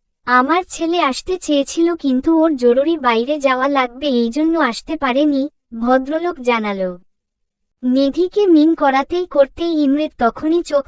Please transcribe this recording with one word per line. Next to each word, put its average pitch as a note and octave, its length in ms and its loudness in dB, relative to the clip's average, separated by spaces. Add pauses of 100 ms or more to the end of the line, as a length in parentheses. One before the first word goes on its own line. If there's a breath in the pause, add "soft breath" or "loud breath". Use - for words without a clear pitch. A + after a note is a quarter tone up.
(260)
আমার C4+ 420 2
ছেলে E4 320 -2
আসতে D4 380 -2
চেয়েছিল D#4+ 560 0
কিন্তু C4+ 440 -2
ওর D#4 180 2
জরুরি B3+ 420 2
বাইরে B3 400 -2
যাওয়া C4 300 0
লাগবে C4+ 400 -2
এই A#3 220 0
জন্য D#4+ 280 0
আসতে C#4+ 380 -4
পারেনি, C#4 520 0 (260)
ভদ্রলোক C4 680 -2
জানালো। G3+ 580 -4 (840)
নিধিকে C#4 640 0
মিন D#4+ 280 6
করাতেই D4 520 0
করতেই D#4+ 460 0 (100)
ইমরেত D4 360 0
তখনই D#4 440 0
চোখ C#4+ 260 -2